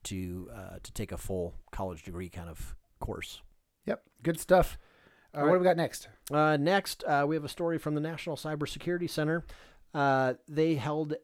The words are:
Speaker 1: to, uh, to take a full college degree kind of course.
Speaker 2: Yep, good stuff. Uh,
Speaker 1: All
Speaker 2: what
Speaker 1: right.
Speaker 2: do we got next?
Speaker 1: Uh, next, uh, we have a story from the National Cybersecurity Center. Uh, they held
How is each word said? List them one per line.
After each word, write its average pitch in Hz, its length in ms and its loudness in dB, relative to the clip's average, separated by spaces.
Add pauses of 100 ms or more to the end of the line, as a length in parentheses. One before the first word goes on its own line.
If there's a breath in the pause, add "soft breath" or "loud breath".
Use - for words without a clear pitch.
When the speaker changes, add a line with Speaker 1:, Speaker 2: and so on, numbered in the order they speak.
Speaker 1:
to, 92 500 -8
uh, 92 280 -14
to - 100 -16
take - 200 -6
a 85 60 -6
full 90 360 -4 (180)
college 92 300 -6
degree 90 280 -8
kind 85 180 -10
of - 260 -10 (260)
course. - 420 -8 (420)
Speaker 2:
Yep, - 180 -2 (200)
good 165 180 0
stuff. - 380 6 (560 soft breath)
Uh, 143 40 -6
Speaker 1:
All 147 40 0
Speaker 2:
what 143 60 4
Speaker 1:
right. 170 80 8
Speaker 2:
do - 40 4
we 180 40 2
got 180 120 6
next? - 320 -2 (240)
Speaker 1:
Uh, 151 240 6
next, 180 480 0
uh, 143 240 4
we 160 80 0
have 147 80 -2
a 139 60 -8
story 170 260 0
from 151 180 -2
the 151 60 0
National 156 360 -4
Cybersecurity 156 760 -4
Center. 160 340 0 (480 soft breath)
Uh, 135 420 4 (120)
they 160 300 2
held 147 480 -2